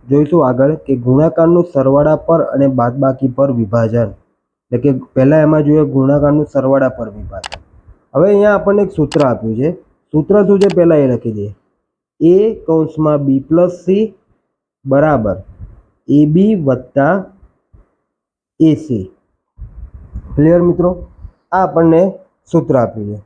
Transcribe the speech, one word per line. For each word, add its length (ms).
જોઈશું 400
આગળ 300
કે 200
ગુણાકારનું 680
સરવાળા 600
પર 180
અને 240
બાદબાકી 600
પર 240
વિભાજન, 600
એટલે 60
કે 140
પહેલા 260
એમાં 240
જોઈએ 260
ગુણાકારનું 560
સરવાળા 440
પર 180
વિભાજન. 480
હવે 180
અહીંયા 240
આપણને 300
એક 100
સૂત્ર 340
આપ્યું 300
છે, 160
સૂત્ર 320
શું 180
છે 120
પહેલા 280
એ 60
લખી 240
દઈએ. 180
એ 340
કૌંસમાં 600
બી 140
પ્લસ 440
સી 200
બરાબર 520
એ 180
બી 280
વત્તા 600
એ 160
સી. 280
ક્લિયર 320
મિત્રો? 340
આ 140
આપણને 400
સૂત્ર 260
આપ્યું 340
છે. 160